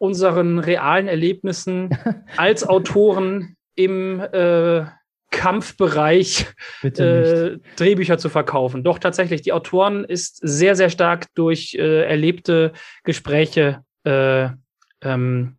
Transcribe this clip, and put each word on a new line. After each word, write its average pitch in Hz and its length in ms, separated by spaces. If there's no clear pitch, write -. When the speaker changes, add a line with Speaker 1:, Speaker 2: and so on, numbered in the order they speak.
Speaker 1:
unseren 180 580
realen 170 500
Erlebnissen 180 840
Speaker 2:
<laughs> - 480
Speaker 1:
als 208 300
Autoren 190 880
im, 185 440
äh, 170 680
Kampfbereich, 180 1120
Speaker 2:
Bitte 139 240
Speaker 1:
äh, 165 520
Speaker 2:
nicht. - 220
Speaker 1:
Drehbücher 175 380
zu 160 120
verkaufen. 131 540
Doch, 175 140
tatsächlich, 175 460
Die 190 100
Autoren 190 500
ist - 380
sehr, 165 340
sehr 180 140
stark 170 460
durch, 165 400
äh, 156 280
erlebte 160 680
Gespräche, 151 800
äh, 135 440
ähm, 127 580